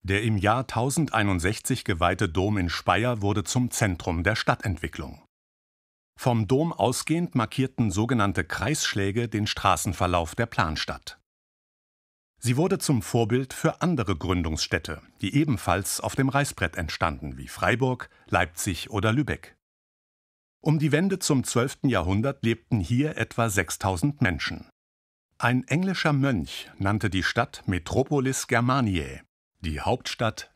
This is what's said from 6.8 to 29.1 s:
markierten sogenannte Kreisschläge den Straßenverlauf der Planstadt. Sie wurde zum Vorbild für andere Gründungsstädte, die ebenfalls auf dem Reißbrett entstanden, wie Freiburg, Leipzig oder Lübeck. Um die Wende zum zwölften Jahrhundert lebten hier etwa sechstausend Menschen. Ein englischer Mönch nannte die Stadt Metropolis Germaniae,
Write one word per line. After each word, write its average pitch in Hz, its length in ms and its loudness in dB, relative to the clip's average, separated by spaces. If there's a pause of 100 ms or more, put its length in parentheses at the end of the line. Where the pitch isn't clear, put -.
markierten 120 560 0
sogenannte 104 520 2
Kreisschläge 107 840 -2
den 107 160 0
Straßenverlauf 87 880 2
der 117 140 -2
Planstadt. - 720 -4 (1200)
Sie 120 180 0
wurde 185 220 2
zum 123 240 2
Vorbild 120 500 0
für - 300 0
andere 117 340 0
Gründungsstädte, 80 840 -2 (180)
die 95 140 -4
ebenfalls 101 680 0
auf - 140 -4
dem 135 140 2
Reißbrett 135 460 -2
entstanden, 76 640 -4
wie 67 100 -14
Freiburg, 123 640 0 (180)
Leipzig 87 640 0
oder 110 240 0
Lübeck. 117 420 -2 (1040)
Um 156 180 2
die 143 120 2
Wende 185 280 2
zum 135 240 2
zwölften - 460 0
Jahrhundert 104 540 0
lebten 113 360 0
hier 120 380 0
etwa 113 320 -2
sechstausend 98 720 0
Menschen. 85 460 -2 (680)
Ein 127 300 0
englischer 170 460 0
Mönch 131 680 0
nannte 101 320 0
die 92 120 0
Stadt - 440 -2
Metropolis 127 800 0
Germaniae, 117 760 0 (380)